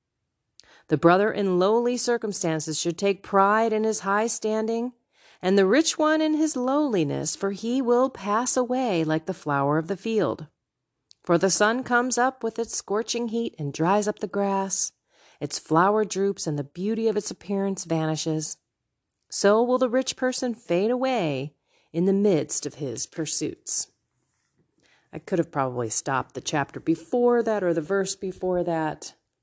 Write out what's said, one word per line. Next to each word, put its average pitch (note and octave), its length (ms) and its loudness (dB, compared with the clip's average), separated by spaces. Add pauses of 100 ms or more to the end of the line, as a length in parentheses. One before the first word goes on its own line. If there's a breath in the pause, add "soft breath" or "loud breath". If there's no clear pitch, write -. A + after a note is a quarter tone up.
(920 soft breath)
The D3+ 40 4
brother F#3 340 4
in F#3+ 260 0
lowly A#3 400 2
circumstances F3 840 -2
should E3+ 200 -4
take G3 240 0
pride G#3+ 500 4
in G#3+ 100 0
his A3 180 -2
high G3+ 260 0
standing, A3+ 680 -4 (480 soft breath)
and F#3+ 160 4
the G3 80 6
rich C4 320 2
one D#4 240 2
in D#4 140 2
his D4+ 200 0
lowliness, A3 800 0
for G3 140 -4
he A3+ 320 -2
will A#3+ 300 2
pass G#3+ 440 -2
away B3 480 0
like D#3 220 0
the F#3 80 -4
flower C#3+ 460 0
of D#3+ 80 -2
the F#3+ 100 -4
field. F#3 480 -2 (800)
For E3+ 160 4
the F#3+ 100 2
sun A3 340 2
comes A#3+ 360 2
up C4 240 0
with A3+ 160 -4
its - 180 -6
scorching A3+ 520 -4
heat A#3 280 -4
and C#3+ 160 -4
dries F#3+ 340 2
up G#3 120 -4
the G#3 80 -4
grass. G3 640 -2 (500 soft breath)
Its D3 160 -6
flower G3+ 480 2
droops, G3 400 -4
and D3 140 -2
the C#3+ 40 -4
beauty G#3+ 440 -4
of G#3 100 -2
its G#3 140 -4
appearance G3 540 -4
vanishes. D#3+ 720 -2 (720)
So G#3+ 320 4
will B3 160 2
the B3 100 2
rich C4 260 -2
person B3+ 380 -2
fade G3 380 -2
away G3 640 -2 (360)
in E3+ 140 0
the G3 80 4
midst G3 540 2
of C3+ 80 -8
his C3 320 -6
pursuits. - 800 -4 (1200 soft breath)
I - 60 -14
could E3+ 220 -2
have E3 120 -4
probably B2 380 -2
stopped - 460 -4
the B2+ 40 -8
chapter C#3 400 -4
before A#3+ 640 2
that A3 220 -2
or F3 100 2
the D#3+ 80 0
verse F#3+ 340 -2
before F#3 480 -4
that, D#3+ 520 -4 (280)